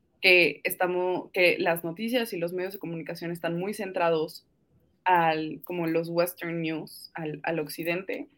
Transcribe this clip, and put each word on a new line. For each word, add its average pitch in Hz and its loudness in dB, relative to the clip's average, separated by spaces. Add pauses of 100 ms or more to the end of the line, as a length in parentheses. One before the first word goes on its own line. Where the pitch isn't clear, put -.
(200)
que 180 6
estamos, 180 0
que 180 4
las 170 0
noticias 226 -2
y 175 -6
los 170 -4
medios 185 -4
de 208 -16
comunicación 170 -8
están 170 -4
muy 196 -4
centrados 170 -2 (580)
al, 160 4
como 175 -2
los 165 0
Western 170 0
News, 160 -6
al, 151 -8
al 165 -2
occidente, 170 -6